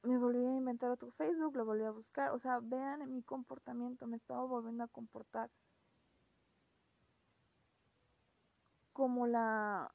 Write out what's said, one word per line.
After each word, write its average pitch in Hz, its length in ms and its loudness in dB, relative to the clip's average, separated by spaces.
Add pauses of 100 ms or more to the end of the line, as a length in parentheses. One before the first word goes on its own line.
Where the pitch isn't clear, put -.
Me 247 120 4
volví 247 300 4
a 262 100 2
inventar 247 340 0
otro 247 280 -2
Facebook, 311 360 2
lo 233 120 0
volví 220 180 2
a 220 60 0
buscar. 226 420 -2
O 254 60 0
sea, 247 240 0
vean 262 500 -4
mi 254 100 -4
comportamiento, 247 840 -6
me 233 100 -4
estaba 247 300 -4
volviendo 233 380 -4
a 233 40 -8
comportar 226 640 -8 (3500)
como 247 340 4
la 220 680 2